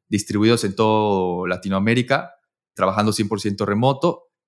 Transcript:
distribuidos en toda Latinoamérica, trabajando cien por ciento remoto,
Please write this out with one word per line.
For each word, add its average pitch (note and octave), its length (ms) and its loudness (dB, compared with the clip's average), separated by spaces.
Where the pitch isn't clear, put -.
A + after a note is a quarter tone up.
distribuidos A2 560 2
en G2 120 -4
toda G2 720 0
Latinoamérica, G#2 840 -2
trabajando G#2 400 0
cien G#2 140 -2
por G#2 120 -4
ciento G2+ 240 -4
remoto, B2+ 600 0